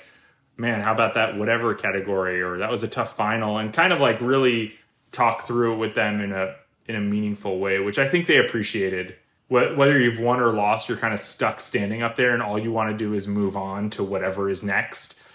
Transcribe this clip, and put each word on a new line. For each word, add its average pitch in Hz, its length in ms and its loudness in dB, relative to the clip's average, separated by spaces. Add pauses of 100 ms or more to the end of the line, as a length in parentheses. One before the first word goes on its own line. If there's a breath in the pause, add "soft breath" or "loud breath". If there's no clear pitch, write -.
(580 soft breath)
"Man, 117 240 -2
how 110 100 2
about 110 220 2
that 113 240 0
whatever 113 360 2
category?" 95 680 -2
Or, 90 160 -4
"That 107 120 -2
was 113 120 -4
a 110 60 -2
tough - 280 -6
final," 107 400 0
and 107 160 -4
kind 180 220 4
of, 156 60 2
like, 120 200 4
really 123 540 2 (380)
talk 113 340 2
through 120 260 2
it 110 60 -4
with 110 160 -2
them 104 260 0
in 98 120 -4
a, 95 220 -2 (320)
in 113 100 -6
a 104 40 -2
meaningful 104 580 -2
way, 98 200 0
which 101 200 -2
I 139 80 4
think 170 200 0
they 156 100 4
appreciated. 98 800 0 (320)
Wh-, 127 260 4
whether 143 240 6
you've 117 220 2
won 120 180 2
or 117 140 4
lost, 107 340 0
you're 110 120 -4
kind 110 160 -2
of 104 60 -4
stuck - 400 -2
standing 110 420 -4
up 117 140 -2
there, 123 180 2
and 117 80 0
all 104 160 -2
you 113 120 -2
wanna 110 240 0
do 107 200 -2
is 101 120 -4
move 101 300 0
on 98 340 -4
to 104 140 -4
whatever 98 460 -2
is 92 120 -4
next. - 600 -4 (120)